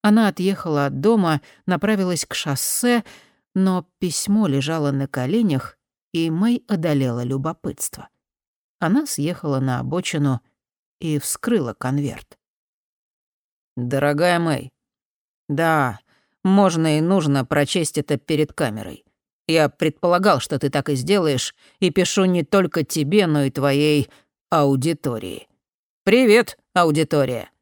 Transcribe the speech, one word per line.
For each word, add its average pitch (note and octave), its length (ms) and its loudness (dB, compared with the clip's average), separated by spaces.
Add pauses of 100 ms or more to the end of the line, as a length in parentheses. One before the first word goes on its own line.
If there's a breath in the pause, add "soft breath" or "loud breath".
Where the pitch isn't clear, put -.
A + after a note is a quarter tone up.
Она G#3+ 280 4
отъехала F3+ 580 -2
от C3+ 140 -4
дома, F#3 420 2 (240 soft breath)
направилась F#3 580 -2
к - 100 -10
шоссе, A#3 720 -2 (500 loud breath)
но F#3+ 320 0 (120)
письмо G3+ 480 0
лежало C#3+ 460 0
на C#3 160 -2
коленях, D3+ 720 -2 (340)
и E3 180 0
Мэй A3 380 0
одолела C#3+ 540 0
любопытство. C3+ 840 -8 (720)
Она A#3+ 260 0
съехала D3 540 -4
на C3 200 -2
обочину C#3+ 600 -2 (600)
и D3+ 180 -2
вскрыла D3 560 -2
конверт. - 640 -6 (1400)
«Дорогая C#3+ 600 0
Мэй, D#3 340 -4 (760)
да, D3 520 0 (420)
можно E3+ 560 4
и - 20 2
нужно D#3 440 2
прочесть D3+ 540 -2
это C#3+ 180 -2
перед D3+ 360 -2
камерой. G#2+ 520 -6 (420)
Я D#3+ 220 2
предполагал, F3 720 0
что - 180 -6
ты C#3+ 120 -2
так C#3 200 -4
и C#3+ 40 0
сделаешь, D3 600 0 (260 soft breath)
и F3+ 100 2
пишу F#3 360 0
не F3+ 180 2
только E3+ 400 0
тебе, E3+ 420 0
но D3 180 2
и C3+ 60 0
твоей C#3+ 580 2 (420 soft breath)
аудитории. C#3 1000 -2 (560)
Привет, A#3 540 4 (160)
аудитория!» D3 760 0 (120)